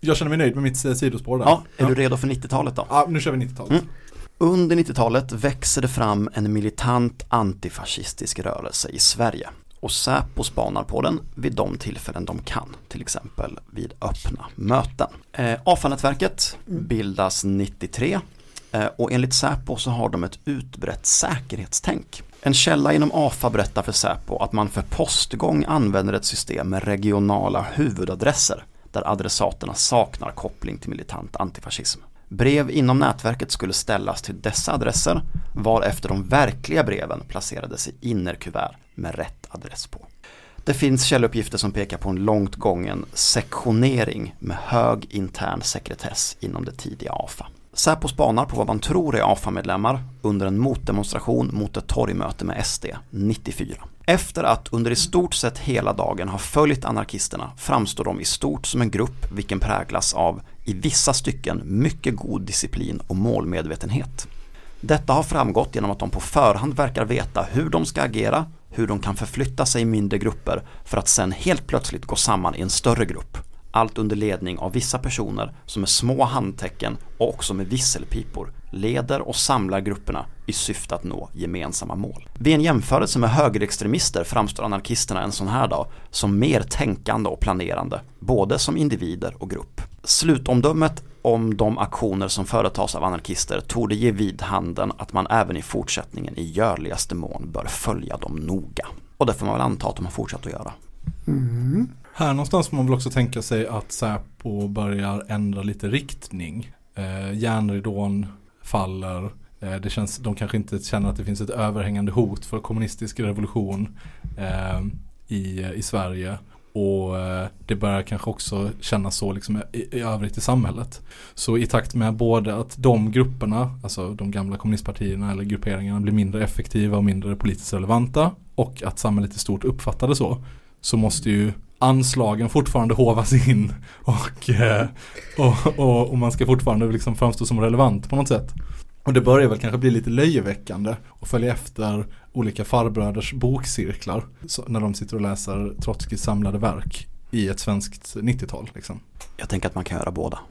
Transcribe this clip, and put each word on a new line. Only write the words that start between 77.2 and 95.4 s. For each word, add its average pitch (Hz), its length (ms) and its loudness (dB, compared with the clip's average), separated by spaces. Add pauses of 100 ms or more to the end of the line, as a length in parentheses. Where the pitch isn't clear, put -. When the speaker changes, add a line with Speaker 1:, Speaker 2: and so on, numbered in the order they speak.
Speaker 2:
också - 240 -4
med 95 140 -4
visselpipor - 840 -2 (200)
leder 127 500 0
och - 140 -4
samlar 98 440 2
grupperna 98 460 -4 (200)
i 107 80 -4
syfte - 420 -4
att - 80 -6
nå - 300 -6
gemensamma - 600 -6
mål. - 340 -8 (100)
Vid 135 140 6
en 151 80 6
jämförelse 147 580 4
med 117 100 6
högerextremister 107 920 2
framstår 107 400 -2
anarkisterna 101 600 -2
en 98 80 -2
sån 98 160 -4
här 120 200 2
dag 73 200 0 (240)
som 101 280 2
mer 127 220 4
tänkande 107 680 -2
och 82 100 -8
planerande, 87 600 -2 (180)
både 104 400 2
som 143 180 0
individer 90 560 -2 (100)
och 92 60 -8
grupp. - 320 -10 (220)
Slutomdömet 147 1000 4 (180)
om 113 360 2
de 110 200 2
aktioner 98 500 0
som 95 180 -2
företas 101 500 0
av - 80 -4
anarkister - 560 -2
torde 110 360 -2
ge 113 160 4
vid 98 300 -2
handen 95 560 -2
att - 160 -10
man 95 160 2
även 104 280 2